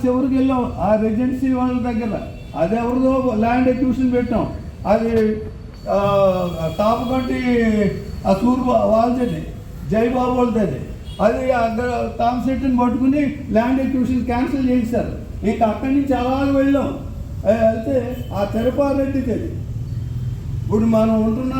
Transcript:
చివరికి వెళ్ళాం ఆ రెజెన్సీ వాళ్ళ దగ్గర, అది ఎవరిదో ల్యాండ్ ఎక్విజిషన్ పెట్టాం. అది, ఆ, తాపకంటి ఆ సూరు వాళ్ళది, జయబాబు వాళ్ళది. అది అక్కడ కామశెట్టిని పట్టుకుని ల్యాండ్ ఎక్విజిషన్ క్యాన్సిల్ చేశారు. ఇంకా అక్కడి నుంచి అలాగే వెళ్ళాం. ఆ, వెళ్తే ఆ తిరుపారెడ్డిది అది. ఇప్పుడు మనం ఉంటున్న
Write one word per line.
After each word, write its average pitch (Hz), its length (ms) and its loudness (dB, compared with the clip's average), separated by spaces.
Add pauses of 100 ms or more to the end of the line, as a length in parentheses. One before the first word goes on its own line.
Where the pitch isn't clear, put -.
చివరికి 254 280 2
వెళ్ళాం 262 440 2
ఆ 202 240 2
రెజెన్సీ 254 500 0
వాళ్ళ 254 280 0
దగ్గర, 226 380 -2 (380)
అది 185 200 0
ఎవరిదో 254 580 2
ల్యాండ్ 240 340 2
ఎక్విజిషన్ 254 440 2
పెట్టాం. 240 400 0 (340)
అది, 220 500 2 (540)
ఆ, 185 880 2
తాపకంటి 247 840 0 (640)
ఆ 196 60 4
సూరు 247 340 2
వాళ్ళది, 226 800 2 (440)
జయబాబు 247 400 2
వాళ్ళది. 220 500 0 (400)
అది 254 320 2
అక్కడ 233 680 -2
కామశెట్టిని 247 600 0
పట్టుకుని 254 600 2 (120)
ల్యాండ్ 240 300 2
ఎక్విజిషన్ 254 440 0
క్యాన్సిల్ 254 460 0
చేశారు. 233 760 -2
ఇంకా 220 200 2
అక్కడి 254 280 0
నుంచి 269 200 2
అలాగే 262 360 0
వెళ్ళాం. 277 480 2 (480)
ఆ, - 20 4
వెళ్తే 233 680 2 (180)
ఆ 202 100 0
తిరుపారెడ్డిది 254 880 0
అది. - 200 -4 (1120)
ఇప్పుడు 220 200 2
మనం 220 400 4
ఉంటున్న 254 360 0